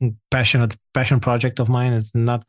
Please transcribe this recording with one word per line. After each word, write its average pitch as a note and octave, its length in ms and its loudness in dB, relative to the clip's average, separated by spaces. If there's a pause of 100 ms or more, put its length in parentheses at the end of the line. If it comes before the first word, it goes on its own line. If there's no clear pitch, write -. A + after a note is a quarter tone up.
(300)
passionate, A#2+ 460 0 (180)
passion C3 260 2
project A#2+ 400 -2
of A2+ 80 0
mine. B2 240 2
It's A2 220 -2
not A#2 340 0